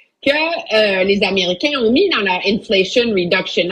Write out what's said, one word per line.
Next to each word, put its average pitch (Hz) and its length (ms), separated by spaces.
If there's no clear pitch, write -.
que, 269 60
euh, 214 720
les 196 180
Américains 190 600
ont 220 100
mis 349 180
dans 262 120
leur 185 260
Inflation 220 640
Reduction 185 600